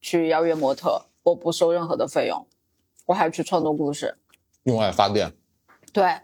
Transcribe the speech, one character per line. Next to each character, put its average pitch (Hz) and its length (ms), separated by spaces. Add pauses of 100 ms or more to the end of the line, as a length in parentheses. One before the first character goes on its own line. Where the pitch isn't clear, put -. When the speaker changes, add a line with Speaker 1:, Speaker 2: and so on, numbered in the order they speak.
Speaker 1:
去 165 280
邀 160 160
约 165 100
模 139 200
特， - 280 (200)
我 175 120
不 170 160
收 170 220
任 170 160
何 165 80
的 - 100
费 139 200
用， - 200 (600)
我 180 80
还 180 160
去 165 120
创 165 200
作 156 100
故 147 200
事。 - 240 (480)
Speaker 2:
用 120 140
爱 104 140
发 98 160
电。 98 240 (580)
Speaker 1:
对， 185 340